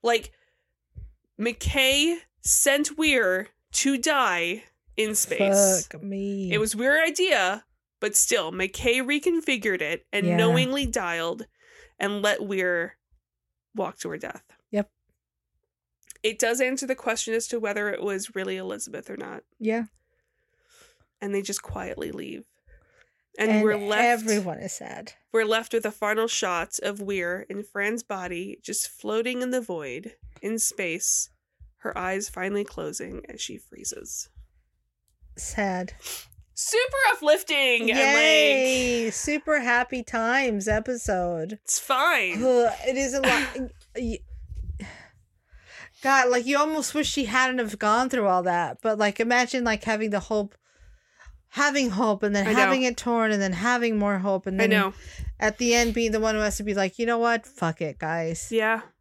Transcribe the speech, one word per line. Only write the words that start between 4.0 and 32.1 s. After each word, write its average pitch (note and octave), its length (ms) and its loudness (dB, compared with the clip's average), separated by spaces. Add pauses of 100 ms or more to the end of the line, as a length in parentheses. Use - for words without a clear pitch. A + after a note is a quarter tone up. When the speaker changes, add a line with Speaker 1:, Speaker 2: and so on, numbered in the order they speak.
Speaker 1:
in G#3+ 200 0
space. G3 720 4
Speaker 2:
Fuck - 140 -16
me. G3 500 -4
Speaker 1:
It G#3 60 2
was G#3+ 180 -2
Weir's D4 340 4
idea, A3+ 540 0 (360)
but G#3 160 -2
still, F3 360 0
McKay G3 500 0
reconfigured C4+ 800 0
it D#3 300 -6
and G3+ 140 0
Speaker 2:
Yeah. F3 100 4
Speaker 1:
knowingly C4 500 4
dialed F3 600 -4 (520)
and G3+ 240 -2
let G#3 240 2
Weir F3+ 500 -2 (760)
walk F#3+ 240 -6
to - 120 -8
her D#3 80 -8
death. - 260 -12 (260)
Speaker 2:
Yep. G3+ 180 -2 (1300)
Speaker 1:
It A3 160 -2
does A#3+ 220 2
answer C4 260 0
the C4 80 -2
question A3+ 400 -4
as A#3 140 -2
to A#3+ 100 -4
whether G#3 320 -2
it - 120 -6
was G3 340 -6
really F#3+ 200 -4
Elizabeth G3+ 540 -10
or G3+ 60 -10
not. - 260 -12 (160)
Speaker 2:
Yeah. A3 260 -2 (1400)
Speaker 1:
And G3+ 120 -6
they G3+ 100 0
just G3 200 -6
quietly - 480 -8
leave. - 340 -12 (960)
And G#3+ 120 2
Speaker 2:
And G#3+ 120 4
Speaker 1:
we're G#3+ 140 4
left G#3 260 0
Speaker 2:
everyone A3 560 2
is G3 140 -10
sad. - 400 -14 (200)
Speaker 1:
We're A3+ 120 2
left A3 280 0
with A3+ 140 0
a G#3 60 -2
final G#3+ 340 0
shot F#3 560 -2
of G3+ 180 -4
Weir F#3+ 480 -4
in G3+ 140 -8
Fran's G#3 400 -4
body, F3+ 600 -8
just - 260 -4
floating A#3 520 -4
in B3+ 120 -2
the B3+ 80 0
void, D#3+ 560 -10 (260)
in A3 160 -4
space, - 720 -2 (480)
her - 180 -6
eyes F#3+ 320 -4